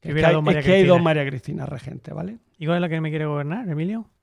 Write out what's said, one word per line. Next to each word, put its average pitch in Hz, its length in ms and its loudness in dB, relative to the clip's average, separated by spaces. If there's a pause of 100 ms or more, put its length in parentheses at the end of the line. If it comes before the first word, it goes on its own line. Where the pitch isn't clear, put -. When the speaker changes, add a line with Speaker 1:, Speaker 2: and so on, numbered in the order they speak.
Speaker 1:
Si 156 60 -10
Speaker 2:
Es 151 60 -6
Speaker 1:
hubiera 156 140 4
Speaker 2:
que - 20 6
hay, 165 40 4
Speaker 1:
dos 156 100 0
María 151 140 2
Speaker 2:
es 139 80 -4
que 180 60 4
hay 190 60 8
Speaker 1:
Cristina. 180 160 6
Speaker 2:
dos 175 100 4
María 151 220 2
Cristina 139 400 -8
regente, 127 460 -12
¿vale? 202 260 -10 (200)
Speaker 1:
¿Y 156 80 -8
cuál 170 120 0
es - 40 0
la 180 60 -2
que 160 120 -4
me 156 100 -4
quiere 156 160 -4
gobernar, 151 420 -4
Emilio? 175 420 -4 (120)